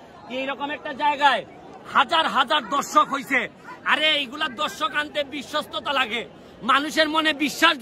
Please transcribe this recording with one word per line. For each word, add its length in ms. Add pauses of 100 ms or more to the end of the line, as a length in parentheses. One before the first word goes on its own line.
(380)
এইরকম 380
একটা 160 (100)
জায়গায় 400 (520)
হাজার 300 (120)
হাজার 260 (120)
দর্শক 400
হইছে। 260 (520)
আরে 140 (140)
এইগুলা 260 (160)
দর্শক 280 (100)
আনতে 200 (140)
বিশ্বস্ততা 640
লাগে, 240 (480)
মানুষের 440
মনে 160 (140)
বিশ্বাস 380